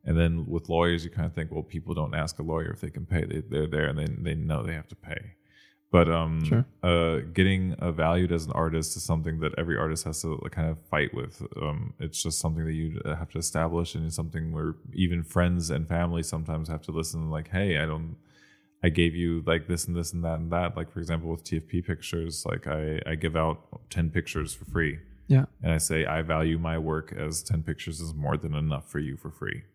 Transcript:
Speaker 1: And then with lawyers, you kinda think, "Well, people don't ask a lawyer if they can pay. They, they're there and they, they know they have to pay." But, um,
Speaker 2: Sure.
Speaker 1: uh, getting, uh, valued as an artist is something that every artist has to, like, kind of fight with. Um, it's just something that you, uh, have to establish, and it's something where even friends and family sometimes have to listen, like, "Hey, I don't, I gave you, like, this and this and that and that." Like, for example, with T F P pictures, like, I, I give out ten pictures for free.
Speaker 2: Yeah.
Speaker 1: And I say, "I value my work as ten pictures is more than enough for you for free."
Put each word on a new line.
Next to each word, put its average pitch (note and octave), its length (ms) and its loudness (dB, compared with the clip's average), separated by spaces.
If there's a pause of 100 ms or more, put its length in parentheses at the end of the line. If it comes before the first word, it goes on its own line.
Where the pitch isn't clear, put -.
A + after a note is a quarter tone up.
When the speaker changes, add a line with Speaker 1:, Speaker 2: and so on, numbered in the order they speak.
Speaker 1:
And D#2+ 100 4
then E2 300 4
with E2 220 -4
lawyers, E2+ 360 4
you E2+ 60 -8
kinda D#2+ 200 -2
think, D#2+ 220 -6
"Well, D#2+ 120 -4
people E2 280 -8
don't D#2 220 -2
ask D#2 240 -2
a D2+ 40 -6
lawyer D#2+ 300 -2
if - 80 -8
they - 100 -6
can E2+ 160 -8
pay. E2+ 200 0
They, D#2 140 -4
they're D2+ 260 -2
there D#2 220 2
and D2+ 100 -2
they, D2+ 80 -2
they D#2 280 -2 (140)
know C#2+ 140 0
they D2+ 120 -4
have D2+ 140 -10
to - 80 -16
pay." - 240 -10 (720)
But, E2+ 180 10
um, D#2+ 340 2
Speaker 2:
Sure. A2+ 200 4 (180)
Speaker 1:
uh, E2+ 380 4 (120)
getting, F#2 420 4
uh, F2 180 0
valued E2+ 400 4
as E2 140 0
an D#2 60 -4
artist D#2+ 440 0
is E2+ 80 -8
something D#2+ 360 0
that D#2 160 0
every E2 200 0
artist D#2 280 0
has D#2 180 -4
to, D#2+ 200 -2
like, - 100 -8
kind D#2+ 160 0
of D#2+ 100 -2 (100)
fight D2 260 0
with. - 260 -8 (220)
Um, D2+ 380 -4
it's D#2 220 -4
just E2 180 -2
something D#2+ 240 0
that D#2+ 100 -2
you, D#2+ 300 -4
uh, D2+ 100 -2
have E2 160 -6
to - 80 -6
establish, E2 560 0
and D#2+ 100 -2
it's D#2+ 120 -4
something D#2+ 360 -4
where D#2 220 -2 (180)
even F2 300 2
friends F2 480 2
and D#2+ 180 0
family E2+ 360 2
sometimes D#2+ 440 -4
have D#2 140 -4
to D#2+ 100 -8
listen, D#2+ 380 -2
like, D#2 180 -4
"Hey, F#2 300 2
I D#2 80 2
don't, D#2+ 300 -4 (680)
I F2+ 60 6
gave E2 260 4
you, E2+ 320 0
like, E2 220 2
this F2 180 0
and F2 100 0
this E2+ 160 -2
and F2 120 -2
that E2 160 0
and E2 120 -4
that." F2 240 0
Like, E2+ 140 -6
for - 80 -8
example, E2 320 -2
with E2 140 -4
T D#2+ 120 -2
F D#2+ 120 -4
P F2+ 140 0
pictures, E2 600 -4
like, F2 220 -4
I, D#2 400 -2
I D#2+ 80 -2
give D#2+ 220 0
out - 520 -2
ten E2 220 2
pictures D#2 440 -2
for - 120 -14
free. D#2+ 320 0 (300)
Speaker 2:
Yeah. C3+ 180 8 (160)
Speaker 1:
And E2 100 2
I D#2+ 60 4
say, D#2+ 260 2
"I D#2+ 180 0
value D#2+ 360 2
my E2 200 0
work D#2 340 -2
as D#2 300 -4
ten D#2+ 200 -2
pictures D#2+ 380 -6
is D#2+ 120 -6
more D2 240 -2
than D2+ 180 -4
enough D2+ 360 -2
for D2+ 80 -4
you C#2+ 180 -4
for - 140 -12
free." - 320 -8 (120)